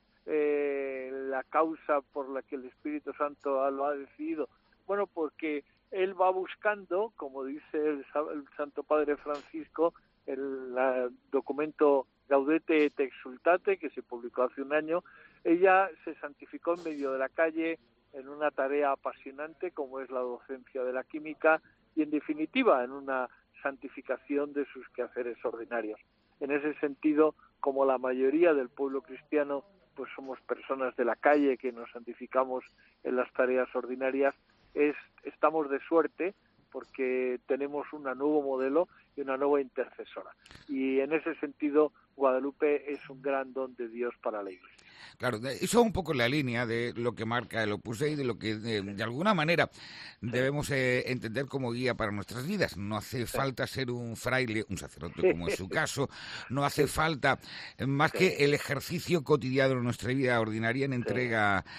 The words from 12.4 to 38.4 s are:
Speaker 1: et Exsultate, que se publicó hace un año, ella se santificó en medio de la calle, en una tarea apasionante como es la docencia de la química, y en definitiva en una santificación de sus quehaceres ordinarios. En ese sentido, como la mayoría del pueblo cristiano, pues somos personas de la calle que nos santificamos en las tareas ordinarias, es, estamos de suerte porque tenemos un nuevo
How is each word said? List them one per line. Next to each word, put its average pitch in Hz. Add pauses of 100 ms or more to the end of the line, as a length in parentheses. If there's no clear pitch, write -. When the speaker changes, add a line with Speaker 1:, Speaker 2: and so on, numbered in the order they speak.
Speaker 1:
et 143
Exsultate, 170
que 151
se 131
publicó 120
hace 127
un 135
año, 156 (400)
ella 185 (160)
se 156
santificó 147
en 175
medio 143
de 131
la 131
calle, 165 (340)
en 135
una 147
tarea 143
apasionante 147
como 135
es 127
la 127
docencia 127
de 127
la 127
química, 156 (360)
y 156
en 151
definitiva 156
en 127
una 135 (340)
santificación 139
de 143
sus 127
quehaceres 120
ordinarios. 113 (400)
En 139
ese 147
sentido, 151 (240)
como 135
la 131
mayoría 135
del 131
pueblo 139
cristiano, 139 (300)
pues 131
somos 131
personas 123
de 123
la 120
calle 143
que 127
nos 117
santificamos 127 (400)
en 131
las 123
tareas 127
ordinarias, 131 (400)
es, 147 (280)
estamos 156
de 135
suerte 160 (380)
porque 127
tenemos 143
un 151
nuevo 139